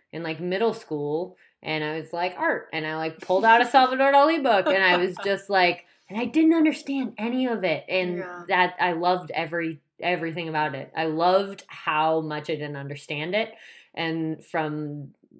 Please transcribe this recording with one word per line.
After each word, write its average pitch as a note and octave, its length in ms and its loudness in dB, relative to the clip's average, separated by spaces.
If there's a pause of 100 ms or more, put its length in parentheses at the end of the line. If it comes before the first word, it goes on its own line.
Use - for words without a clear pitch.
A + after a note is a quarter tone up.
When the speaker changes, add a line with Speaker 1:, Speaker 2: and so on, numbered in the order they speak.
(120)
Speaker 1:
in, E3 120 -8
like, D#3+ 180 -6
middle F#3+ 320 0
school, D3+ 640 -6 (260)
and D#3 200 -4
I D#3 160 -4
was D3+ 120 -12
like, F3+ 260 -4
"Art." D#4 360 -2
And D#3 140 -4
I, D#3 100 -6
like, D#3+ 240 -6
pulled F#3+ 240 2
out A#3 160 8
a B3 40 2
Speaker 2:
<laughs> B3 40 -4
Speaker 1:
Salvador C4 440 4
Dali D4 280 6
book, G#3 260 2
and F#3+ 160 4
I F3+ 140 6
was F3+ 260 -2
just G3 260 -2
like, F3+ 360 2 (240)
and G3+ 100 -8
I B3 60 -4
didn't D#4+ 300 4
understand C#4 600 0
any B3 300 -2
of G#3+ 160 -2
it. D#3 240 0
And F3+ 300 -2
Speaker 3:
Yeah. F3 320 -12
Speaker 1:
that, F3+ 300 2
I F3+ 140 0
loved E3+ 380 0
every, E3 480 -4 (220)
everything E3 480 -4
about D3+ 260 -2
it. C#3 200 -12
I D#3+ 100 -2
loved F#3 600 0
how D#3+ 540 0
much D3+ 280 -6
I D#3 60 -2
didn't D3 220 -8
understand D3 580 -6
it. A3 180 -2 (400)
And D#3+ 520 -4
from D3+ 680 -6 (260)